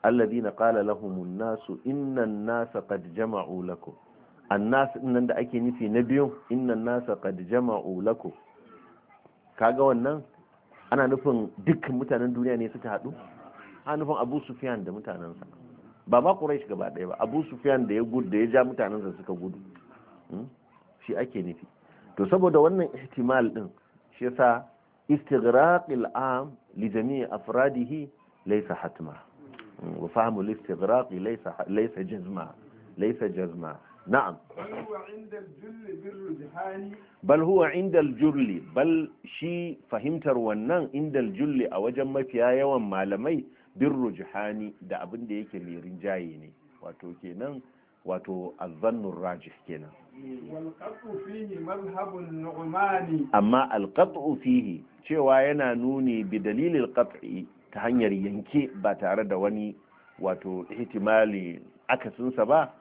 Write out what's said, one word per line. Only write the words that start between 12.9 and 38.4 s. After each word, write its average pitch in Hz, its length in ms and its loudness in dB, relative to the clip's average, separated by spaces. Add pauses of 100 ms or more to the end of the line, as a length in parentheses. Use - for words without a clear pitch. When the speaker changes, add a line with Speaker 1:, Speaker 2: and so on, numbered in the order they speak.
Speaker 1:
Ana 151 200 -2
nufin 147 160 0
Abu 123 240 -2
Sufyan 123 400 -6
da 90 60 -8
mutanensa. 87 540 -12 (640)
Ba 123 140 6
ma 185 160 6
Quraysh 147 320 -2
gaba 95 240 -4
ɗaya 90 160 -6
ba. - 100 -6
Abu 123 300 0
Sufyan 127 380 2
da 101 80 0
ya 117 80 2
gudu, 117 260 -2
da 101 80 2
ya 113 100 6
ja 127 160 6
mutanensa 107 540 -2
suka 95 160 -8
gudu. 90 240 -8 (720)
Hmm? 101 160 -10 (600)
Shi 117 120 -4
ake 120 240 -4
nufi. 87 240 -8 (520)
To 196 100 2
saboda 180 340 6
wannan 175 320 6
ihtimal 127 600 2
din, 101 140 -8 (500)
shi 123 80 -6
yasa 123 380 4 (460)
istighraqil 143 1040 4
am 131 380 -2 (260)
li 107 120 -2
jami'i 127 360 -2
afradihi 123 840 0 (380)
laysa 101 320 0
hatma. 80 400 -10 (640)
Hmm. 82 160 -8
Wa 82 120 -6
fahmu 113 320 2
al-istighraqi 98 760 0
laysa 104 380 -6
ha-, - 100 -6
laysa 101 380 -2
jazma. 90 480 -10 (440)
Laysa 107 320 0
jazma. 85 460 -6 (300)
Na'am. 107 320 2 (160)
Speaker 2:
بل - 160 -12 (160)
هو 214 100 -10
عند 208 380 -14
الجل 208 520 -16 (180)
بالرجحان. 190 880 -10 (300)
Speaker 1:
Bal 156 180 8
huwa 160 320 6
inda 180 260 4
al-julli. 131 600 4 (120)